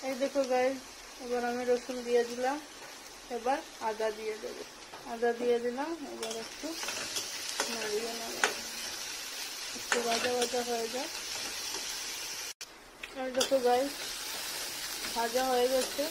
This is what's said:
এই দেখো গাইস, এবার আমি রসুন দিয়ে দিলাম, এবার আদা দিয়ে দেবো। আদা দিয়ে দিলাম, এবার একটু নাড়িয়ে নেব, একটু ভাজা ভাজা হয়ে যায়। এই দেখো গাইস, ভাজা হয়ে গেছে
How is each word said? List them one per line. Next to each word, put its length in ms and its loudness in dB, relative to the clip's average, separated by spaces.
এই 140 0
দেখো 200 4
গাইস, 260 6
এবার 240 2
আমি 160 0
রসুন 320 4
দিয়ে 160 8
দিলাম, 340 2
এবার 200 4
আদা 200 2
দিয়ে 240 -2
দেবো। 200 -6
আদা 200 4
দিয়ে 320 4
দিলাম, 240 0
এবার 200 -4
একটু 240 -8
নাড়িয়ে 460 0
নেব, 160 -4
একটু 180 2
ভাজা 300 2
ভাজা 320 2
হয়ে 240 0
যায়। 160 -2
এই 120 -2
দেখো 200 6
গাইস, 260 6
ভাজা 300 2
হয়ে 280 6
গেছে 380 2